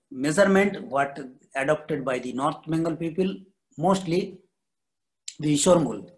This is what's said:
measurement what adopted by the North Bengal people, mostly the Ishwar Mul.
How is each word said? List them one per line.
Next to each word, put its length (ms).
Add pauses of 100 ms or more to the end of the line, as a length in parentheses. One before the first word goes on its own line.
(120)
measurement 720
what 360 (360)
adopted 500
by 140
the 120
North 360
Bengal 280
people, 400 (420)
mostly 600 (1000)
the 160
Ishwar 280
Mul. 340